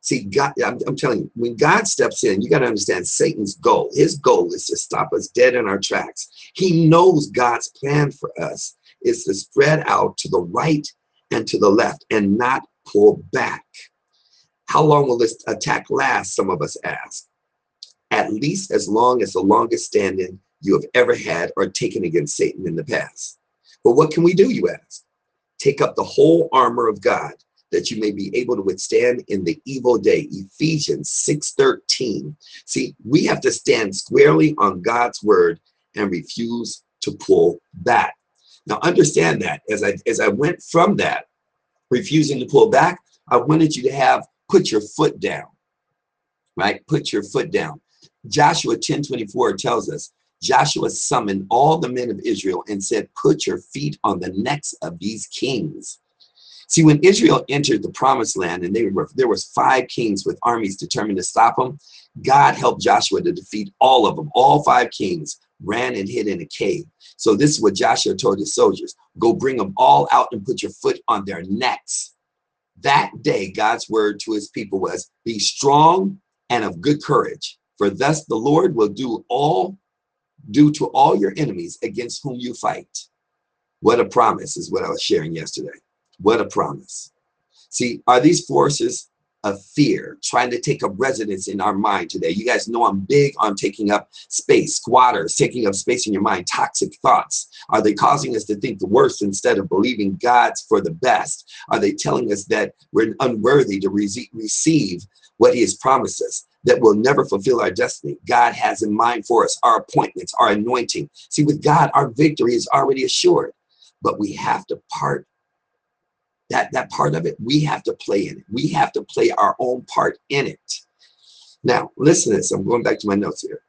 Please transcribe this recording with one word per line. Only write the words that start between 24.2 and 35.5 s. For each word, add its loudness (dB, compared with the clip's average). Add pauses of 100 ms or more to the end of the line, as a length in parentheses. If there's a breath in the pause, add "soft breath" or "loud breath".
we 6
do, 4
you -2
ask? -12 (540)
"Take -2
up 0
the -4
whole 2
armor 2
of -4
God, -2 (360)
that -2
you -8
may -2
be -8
able -2
to -6
withstand -2
in -4
the -6
evil -2
day." 0
Ephesians -4
six -4
thirteen. -2 (300 loud breath)
See, -6
we 2
have -2
to 0
stand 0
squarely 4
on 0
God's -2
word 4 (340)